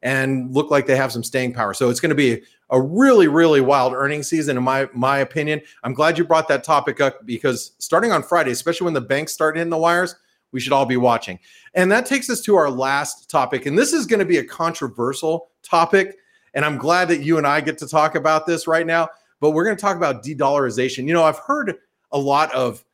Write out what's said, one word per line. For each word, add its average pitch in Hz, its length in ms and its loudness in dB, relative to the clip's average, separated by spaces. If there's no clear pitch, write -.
and 131 540 -2
look 147 160 0
like 143 160 2
they 135 100 2
have 131 140 0
some 117 140 -6
staying 127 280 -4
power. 110 220 -4
So 123 160 0
it's 123 100 -4
gonna 156 140 0
be 131 260 2
a 131 100 2
really, 196 480 6
really 151 320 4
wild 131 320 2
earnings 139 360 -4
season, 147 280 -2
in 123 60 -2
my, 131 320 -2
my 131 240 0
opinion. 151 420 -4
I'm 120 100 -6
glad 151 240 2
you 170 80 0
brought 160 240 2
that 139 160 0
topic 143 380 0
up 135 240 -2
because 120 540 -4
starting 208 320 0
on 170 100 0
Friday, 156 300 0
especially 170 340 -4
when 165 80 -2
the 139 80 0
banks 139 300 -4
start 156 240 -2
hitting 170 140 -4
the 165 60 -2
wires, 175 380 0
we 127 80 -6
should 123 120 -2
all 135 140 2
be 127 100 0
watching. 117 420 0
And 185 180 2
that 247 140 0
takes 262 240 -4
us 240 120 -4
to 208 120 2
our 156 160 4
last 135 580 -4
topic. 135 380 -2
And 143 100 -2
this 269 160 2
is 294 140 -2
gonna 202 180 0
be 175 140 0
a 127 60 -2
controversial 156 1040 -6
topic. 180 520 2
And 143 100 -2
I'm 151 140 -2
glad 170 300 0
that 165 120 0
you 156 160 0
and 147 100 0
I 147 140 2
get 151 180 -6
to 143 100 -14
talk 156 260 2
about 156 320 0
this 165 220 -2
right 165 180 0
now, 165 220 0
but 147 100 4
we're 156 140 0
gonna 214 120 0
talk 196 200 -2
about 139 260 -2
de-dollarization. 135 840 -2
You 160 40 0
know, 170 120 4
I've 156 160 2
heard 269 340 -4
a 143 60 0
lot 139 360 0
of 123 400 -4